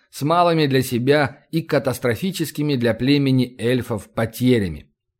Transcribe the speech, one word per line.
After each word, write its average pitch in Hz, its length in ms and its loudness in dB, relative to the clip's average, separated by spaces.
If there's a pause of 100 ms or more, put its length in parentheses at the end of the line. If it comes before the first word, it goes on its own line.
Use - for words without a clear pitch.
с - 140 -10
малыми 165 420 2
для 135 160 2
себя 127 680 0
и 165 100 -2
катастрофическими 147 1120 -2
для 117 200 0
племени 131 640 2
эльфов 117 500 -2
потерями. 104 800 0 (320)